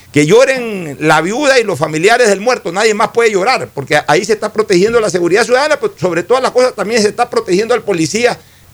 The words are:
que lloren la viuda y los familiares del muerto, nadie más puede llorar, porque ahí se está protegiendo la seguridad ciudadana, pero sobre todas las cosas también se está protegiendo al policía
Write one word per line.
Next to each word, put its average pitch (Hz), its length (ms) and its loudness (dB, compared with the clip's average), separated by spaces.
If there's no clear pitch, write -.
que 147 120 4
lloren 220 760 2
la 156 180 2
viuda 254 400 0
y 233 40 0
los 190 140 -4
familiares 170 520 2
del 190 100 0
muerto, 220 320 -2
nadie 214 220 0
más 208 160 -2
puede 233 220 0
llorar, 196 420 -2
porque 147 340 -2
ahí 160 160 2
se 214 100 -2
está 214 200 -4
protegiendo 214 480 0
la 214 80 -2
seguridad 175 340 0
ciudadana, 269 340 0
pero 226 220 -6
sobre 254 240 -2
todas 240 180 0
las 233 120 -2
cosas 254 220 2
también 208 260 -2
se 208 80 2
está 240 200 -4
protegiendo 220 440 -2
al 247 80 -2
policía 202 580 -2